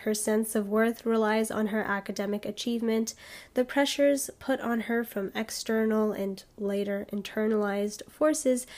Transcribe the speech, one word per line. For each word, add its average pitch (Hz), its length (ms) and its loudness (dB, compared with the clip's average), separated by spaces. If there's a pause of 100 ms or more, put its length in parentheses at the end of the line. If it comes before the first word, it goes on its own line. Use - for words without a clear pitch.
Her 220 100 0
sense 220 420 0
of 202 140 0
worth 226 360 2
relies 220 460 2
on 214 160 0
her 214 140 0
academic 202 640 -4
achievement. 226 680 -2 (420)
The 254 100 0
pressures 277 640 2 (100)
put 262 220 -2
on 233 200 0
her 233 220 0
from 202 320 -6
external 220 800 0
and 196 280 -4 (160)
later 202 540 -2
internalized 208 960 -2
forces 269 560 2 (120)